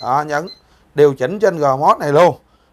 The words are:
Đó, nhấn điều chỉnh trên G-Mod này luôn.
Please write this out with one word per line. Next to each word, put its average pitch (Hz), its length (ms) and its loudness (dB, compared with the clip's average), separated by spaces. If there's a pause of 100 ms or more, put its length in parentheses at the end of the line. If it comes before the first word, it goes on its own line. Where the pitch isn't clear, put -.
Đó, 135 260 -2
nhấn 151 200 -6 (480)
điều 143 180 2
chỉnh 139 260 -6
trên 190 200 0
G-Mod 147 380 0
này 147 160 -4
luôn. 165 220 4 (380)